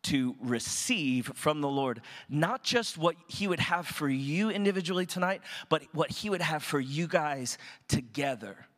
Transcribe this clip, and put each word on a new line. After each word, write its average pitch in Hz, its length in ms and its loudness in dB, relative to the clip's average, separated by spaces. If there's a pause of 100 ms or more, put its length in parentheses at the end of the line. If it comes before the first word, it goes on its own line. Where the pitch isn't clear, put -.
to 131 360 2
receive 127 920 0
from 151 260 2
the 143 80 0
Lord, 135 320 0 (300)
not 165 320 0
just - 340 0
what 170 200 2 (100)
he - 200 -4
would 180 140 0
have 175 260 0
for - 220 -2
you 143 400 2
individually 190 560 2
tonight, 180 380 -2 (260)
but 156 140 4 (100)
what 151 180 0
he - 200 -4
would 180 100 2
have 156 220 0
for - 180 0
you 139 260 -2
guys 147 520 0 (300)
together? 120 800 -2 (120)